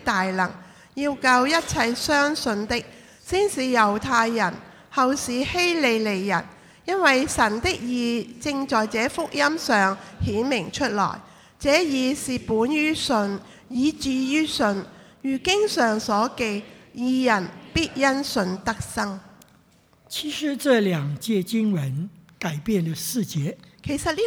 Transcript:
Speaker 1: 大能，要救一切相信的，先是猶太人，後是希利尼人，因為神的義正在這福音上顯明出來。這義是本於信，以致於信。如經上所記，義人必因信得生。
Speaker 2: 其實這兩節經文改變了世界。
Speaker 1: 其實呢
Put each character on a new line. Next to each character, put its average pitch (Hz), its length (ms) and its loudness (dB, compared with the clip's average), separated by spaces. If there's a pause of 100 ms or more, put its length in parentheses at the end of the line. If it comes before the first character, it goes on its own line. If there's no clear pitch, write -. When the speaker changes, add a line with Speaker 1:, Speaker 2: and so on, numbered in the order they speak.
Speaker 1:
大 190 280 0
能， 185 200 0 (400)
要 285 220 -2
救 254 320 4
一 294 60 0 (140)
切 233 280 0
相 294 420 2
信 214 300 -2
的， 240 180 -4 (400)
先 392 240 2
是 294 140 -2
猶 226 360 4
太 226 300 0
人， 214 240 0 (380)
後 269 260 2
是 254 260 -4
希 349 380 0
利 233 260 2
尼 196 200 0
人， 175 180 0 (400)
因 381 160 0
為 277 260 4
神 220 360 0
的 359 80 2
義 240 560 -2 (120)
正 277 280 -4
在 220 200 2
這 226 220 0
福 320 240 -4
音 285 260 2
上 196 380 4 (260)
顯 220 220 0
明 220 260 0
出 - 140 -2
來。 208 340 0 (400)
這 277 120 0
義 277 440 2
是 254 260 -4
本 233 300 0
於 311 240 2
信， 202 460 -2 (300)
以 262 200 2
致 285 200 -4
於 262 360 0
信。 202 380 0 (380)
如 269 160 -2
經 403 280 2
上 226 320 2
所 220 380 0
記， 208 260 -4 (320)
義 254 300 0
人 208 240 2 (240)
必 320 220 0
因 269 280 2
信 190 400 -2
得 226 180 -4
生。 202 380 -6 (920)
Speaker 2:
其 - 200 -6
實 285 280 -2
這 254 220 4
兩 151 360 0
節 208 260 0
經 220 300 0
文 147 380 -2 (280)
改 160 240 -4
變 196 240 0
了 160 80 -4
世 226 300 -4
界。 151 320 -4 (260)
Speaker 1:
其 285 140 -2
實 320 160 0
呢 294 140 -4